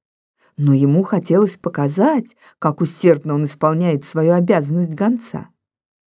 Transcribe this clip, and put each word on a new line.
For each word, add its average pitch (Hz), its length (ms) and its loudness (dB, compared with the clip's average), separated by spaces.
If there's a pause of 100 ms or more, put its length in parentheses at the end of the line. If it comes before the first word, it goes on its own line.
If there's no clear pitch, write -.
(560)
Но 143 180 2
ему 139 300 4
хотелось 190 540 0
показать, 190 800 -2 (200)
как 147 220 -2
усердно 151 560 0
он 151 100 -2
исполняет 156 600 -2
свою 160 260 0
обязанность 175 600 0
гонца. 220 560 -4 (600)